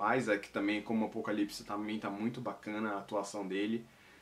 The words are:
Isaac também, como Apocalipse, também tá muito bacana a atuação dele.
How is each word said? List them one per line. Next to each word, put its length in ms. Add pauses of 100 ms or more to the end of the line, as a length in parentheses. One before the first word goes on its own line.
(180)
Isaac 320
também, 320
como 240
Apocalipse, 580
também 340
tá 120
muito 320
bacana 500
a 60
atuação 500
dele. 380 (360)